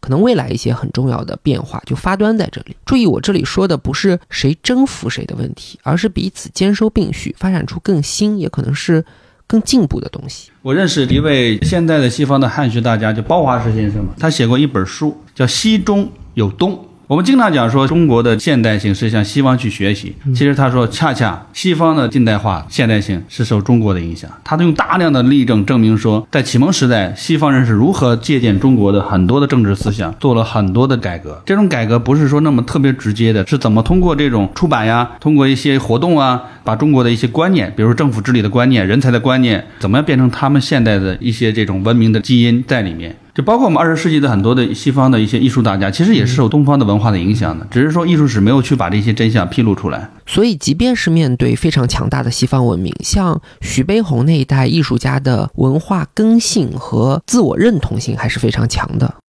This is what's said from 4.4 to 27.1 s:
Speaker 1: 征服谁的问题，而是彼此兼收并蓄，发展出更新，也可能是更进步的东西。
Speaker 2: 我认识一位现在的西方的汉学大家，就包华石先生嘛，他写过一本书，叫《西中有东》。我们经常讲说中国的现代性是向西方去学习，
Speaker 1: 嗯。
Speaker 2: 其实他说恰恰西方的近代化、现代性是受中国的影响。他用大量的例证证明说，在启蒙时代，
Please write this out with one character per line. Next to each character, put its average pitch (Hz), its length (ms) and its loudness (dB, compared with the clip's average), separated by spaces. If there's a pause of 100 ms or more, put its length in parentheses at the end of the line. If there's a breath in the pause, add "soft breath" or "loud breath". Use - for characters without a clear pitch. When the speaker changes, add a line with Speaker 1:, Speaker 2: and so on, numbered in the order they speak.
Speaker 1:
征 254 240 2
服 - 240 -8
谁 - 160 -8
的 - 100 -10
问 - 160 -8
题， - 300 -20
而 139 120 -2
是 175 140 -2
彼 - 260 -6
此 - 200 -16
兼 202 200 0
收 220 140 0
并 214 240 -2
蓄， - 260 -10
发 190 120 -2
展 180 160 -2
出 - 140 -10
更 170 220 -2
新， 208 360 -4
也 165 100 -6
可 - 140 -6
能 139 120 -4
是 165 300 0 (420 soft breath)
更 226 160 0
进 226 240 0
步 - 140 -6
的 - 80 -12
东 - 200 -14
西。 - 220 -18 (120)
Speaker 2:
我 135 120 -4
认 190 140 2
识 139 180 0
一 - 140 0
位 123 420 0
现 165 240 0
在 160 120 2
的 127 100 2
西 147 160 -2
方 135 160 0
的 131 80 2
汉 131 220 -2
学 117 100 -2
大 113 160 0
家， 110 160 -2
就 110 100 -4
包 165 200 0
华 123 200 -2
石 113 120 -2
先 107 180 -2
生 104 100 -4
嘛， 95 160 -4
他 160 120 0
写 127 160 0
过 123 120 2
一 147 80 2
本 117 200 -2
书， 151 300 -6 (180)
叫 131 140 0
《西 220 300 0
中 202 300 0 (260)
有 104 160 0
东》。 185 220 -2 (380)
我 143 60 2
们 180 80 2
经 269 120 4
常 220 160 2
讲 123 160 2
说 135 200 2
中 165 180 2
国 117 160 2
的 113 160 2
现 131 240 0
代 107 160 0
性 98 160 0
是 110 160 -2
向 107 140 0
西 139 180 -2
方 127 160 2
去 120 100 -4
学 101 240 -2
习， - 220 -8 (100)
Speaker 1:
嗯。 135 80 -2
Speaker 2:
其 127 120 2
实 143 100 2
他 139 160 2
说 123 160 0
恰 139 260 -2
恰 95 400 -4
西 180 220 -2
方 160 220 2
的 123 120 0
近 120 160 2
代 107 140 2
化、 98 320 -2
现 120 180 0
代 107 120 2
性 98 280 -4
是 - 160 -6
受 107 160 0
中 120 200 2
国 104 120 0
的 90 80 -2
影 85 140 -8
响。 - 160 -16 (140)
他 156 140 -2
用 170 160 4
大 - 220 -2
量 165 160 2
的 131 120 2
例 135 200 4
证 107 220 2
证 127 140 2
明 110 180 4
说， 107 320 0
在 147 100 0
启 - 160 -2
蒙 135 160 4
时 139 140 0
代， 104 300 0